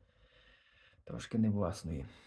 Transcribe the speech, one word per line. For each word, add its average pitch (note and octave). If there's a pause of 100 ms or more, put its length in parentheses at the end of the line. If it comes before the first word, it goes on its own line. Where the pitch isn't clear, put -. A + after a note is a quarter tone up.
(1040)
трошки -
не A2
власної. F2 (220)